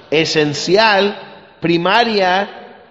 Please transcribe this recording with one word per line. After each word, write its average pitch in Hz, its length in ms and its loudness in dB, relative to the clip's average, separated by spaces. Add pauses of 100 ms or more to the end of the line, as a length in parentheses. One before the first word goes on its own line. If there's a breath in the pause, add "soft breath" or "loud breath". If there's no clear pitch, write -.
esencial, 170 1080 0 (420)
primaria, 190 1300 0